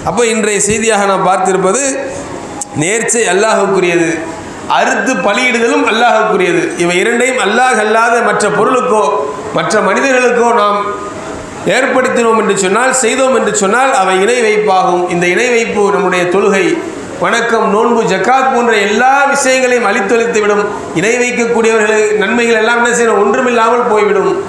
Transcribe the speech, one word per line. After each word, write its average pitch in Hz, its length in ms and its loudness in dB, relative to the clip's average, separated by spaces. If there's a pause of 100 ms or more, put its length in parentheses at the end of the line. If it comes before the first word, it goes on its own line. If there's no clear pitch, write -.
அப்போ 190 220 0
இன்றைய 214 340 0
செய்தியாக 214 460 0
நாம் 190 220 0
பார்த்திருப்பது, 196 720 0 (800)
நேர்ச்சை 214 420 -2 (120)
அல்லாஹுக்குரியது, 185 840 0 (480)
அறுத்து 233 460 0
பலியிடுதலும் 240 760 0
அல்லாஹுக்குரியது. 214 880 0
இவை 175 180 0
இரண்டையும் 240 400 0
அல்லாஹ் 233 420 0
அல்லாத 226 420 2
மற்ற 208 280 0
பொருளுக்கோ 220 600 0 (440)
மற்ற 170 260 0
மனிதர்களுக்கோ 240 760 2
நாம் 208 320 0 (800)
ஏற்படுத்தினோம் 240 720 0
என்று 202 200 0
சொன்னால், 214 360 0
செய்தோம் 254 420 0
என்று 214 200 0
சொன்னால், 240 380 0
அவை 185 280 2
இணை 233 220 0
வைப்பாகும். 185 680 2
இந்த 175 180 0
இணை 208 220 0
வைப்பு 208 420 0
நம்முடைய 180 340 0
தொழுகை, 190 520 2 (420)
வணக்கம், 226 500 0
நோன்பு, 226 340 2
ஜக்காத் 240 500 0
போன்ற 240 220 2
எல்லா 240 500 2
விஷயங்களையும் 262 600 0
அழித்தொழித்துவிடும். 214 800 0 (300)
இணை 214 220 0
வைக்கக்கூடியவர்கள் 220 1000 0
நன்மைகள் 233 400 0
எல்லாம் 233 300 2
என்ன 240 120 0
செய்யணும்? 220 220 2
ஒன்றுமில்லாமல் 240 680 2
போய்விடும். 202 600 0